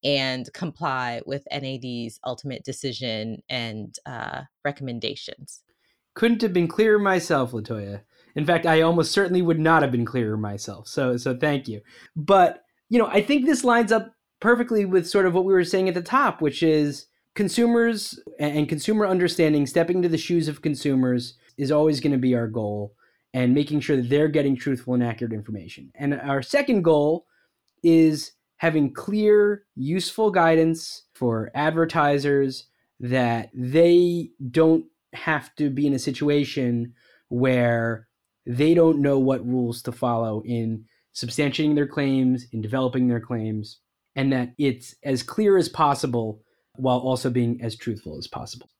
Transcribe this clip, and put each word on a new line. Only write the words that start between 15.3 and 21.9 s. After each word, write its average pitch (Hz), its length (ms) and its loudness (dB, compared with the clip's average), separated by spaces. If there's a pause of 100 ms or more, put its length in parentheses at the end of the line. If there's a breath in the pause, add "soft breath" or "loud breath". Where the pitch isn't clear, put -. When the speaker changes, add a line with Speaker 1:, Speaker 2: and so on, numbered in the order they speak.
Speaker 2:
what 185 100 2
we 196 80 2
were 185 100 4
saying 185 280 0
at 175 40 -4
the 180 60 -2
top, 240 400 0
which 147 220 -2
is 151 420 2 (300)
consumers 233 840 0 (220)
a-, 147 40 0
and 147 220 0
consumer 208 400 0
understanding, 170 600 2
stepping 170 320 0
into 175 100 2
the 165 80 0
shoes 160 320 0
of 147 140 -8
consumers 127 720 0 (240 soft breath)
is 143 120 -2
always 151 300 4